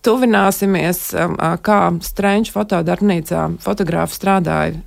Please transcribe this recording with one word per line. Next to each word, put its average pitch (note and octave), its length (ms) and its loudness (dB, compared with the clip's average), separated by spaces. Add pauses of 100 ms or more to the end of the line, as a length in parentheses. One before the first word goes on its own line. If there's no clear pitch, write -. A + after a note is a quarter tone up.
tuvināsimies, G3 1080 2
um, E3+ 240 -2
ā, E3 220 0
kā G#3 220 2 (200)
Strenču G3+ 540 -2
fotodarbnīcā F3 960 0 (120)
fotogrāfi E3+ 560 -2
strādāja. D#3+ 720 0